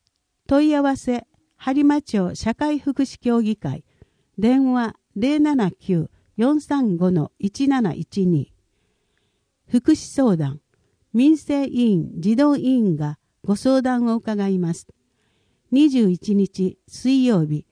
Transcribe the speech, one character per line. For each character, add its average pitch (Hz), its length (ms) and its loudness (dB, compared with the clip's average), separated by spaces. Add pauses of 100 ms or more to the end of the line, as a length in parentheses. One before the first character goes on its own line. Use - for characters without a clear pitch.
(460)
問 285 200 4
い 302 80 2
合 285 60 0
わ 277 160 0
せ、 240 300 -6 (320)
播 269 260 -2
磨 294 160 4
町 196 340 -4
社 226 200 -4
会 302 240 -2
福 277 240 -4
祉 - 180 -8
協 233 220 0
議 214 140 -4
会。 - 280 -10 (540)
電 254 340 2
話、 240 220 -2 (220)
零 277 240 0
七 226 320 0
九 - 360 -4 (280)
四 277 240 2
三 262 360 -2
五 180 140 0
の 165 300 -2
一 269 260 -4
七 247 260 0
一 185 340 -4
二。 156 260 0 (1120)
福 247 260 2
祉 - 220 -4
相 240 220 2
談、 147 240 -4 (520)
民 277 240 4
生 277 300 -4
委 240 240 0
員、 175 300 0
児 208 160 0
童 285 200 4
委 - 80 -4
員 240 300 2
が 156 240 -6 (240)
ご 202 140 -2
相 262 260 0
談 247 240 -2
を 226 80 0
伺 208 340 -4
い 190 120 0
ま 170 120 -2
す。 - 140 -12 (880)
二 285 180 4
十 240 200 2
一 196 260 -2
日 190 500 -2
水 262 380 0
曜 208 200 2
日、 151 280 -6